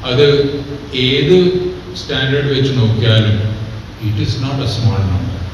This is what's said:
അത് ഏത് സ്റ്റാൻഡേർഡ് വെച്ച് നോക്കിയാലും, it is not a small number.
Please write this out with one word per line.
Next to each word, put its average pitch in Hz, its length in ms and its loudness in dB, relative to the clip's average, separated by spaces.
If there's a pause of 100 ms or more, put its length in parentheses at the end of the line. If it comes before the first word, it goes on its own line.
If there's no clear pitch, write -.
അത് 139 180 4 (800)
ഏത് 147 260 4 (640)
സ്റ്റാൻഡേർഡ് 135 540 -2
വെച്ച് 135 160 2 (100)
നോക്കിയാലും, 107 560 2 (720)
it 104 160 -2
is 147 80 -2 (120)
not 131 120 -4 (100)
a - 100 -2
small 98 240 0 (100)
number. 90 280 -4 (140)